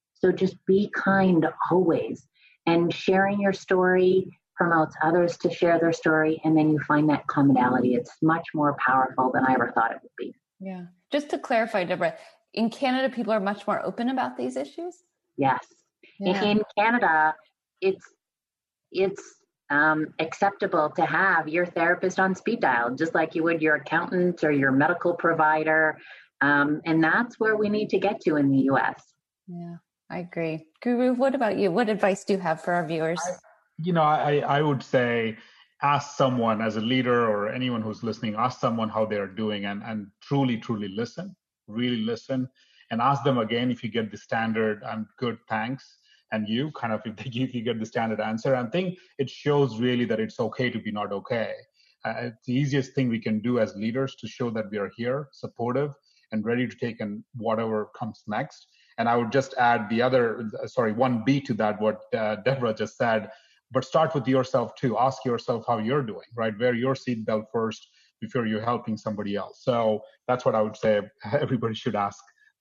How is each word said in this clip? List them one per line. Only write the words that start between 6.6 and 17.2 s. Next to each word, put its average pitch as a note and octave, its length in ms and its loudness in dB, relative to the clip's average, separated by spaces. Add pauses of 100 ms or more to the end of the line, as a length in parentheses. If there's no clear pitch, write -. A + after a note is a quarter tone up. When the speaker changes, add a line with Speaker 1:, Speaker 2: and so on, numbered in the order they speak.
Speaker 1:
you D3+ 100 2
find D3 280 2
that C#3+ 200 0
commonality. B2+ 680 4
It's - 260 -4
much D#3+ 320 2
more D3 220 0 (100)
powerful C3 480 2
than C#3 120 2
I C3 80 4
ever A#2+ 200 0
thought - 200 2
it - 100 -12
would - 140 -20
be. - 180 -10 (240)
Speaker 2:
Yeah. F#3 280 -12 (260)
Just D4 160 -2
to E4+ 100 -2
clarify, A3+ 460 0
Deborah, E3+ 300 -2 (380)
in A3+ 160 0
Canada, C4 380 0
people A#3 240 -4
are A3 80 2
much G3 260 -4
more G3+ 200 -2
open A#3 240 -4
about B3+ 260 -4
these B3+ 220 -6
issues? E4+ 380 -8 (420)
Speaker 1:
Yes. C3+ 280 0 (540)
Speaker 2:
Yeah. G3 240 0
Speaker 1:
In G#3 180 4 (160)
Canada, F#3+ 560 4 (460)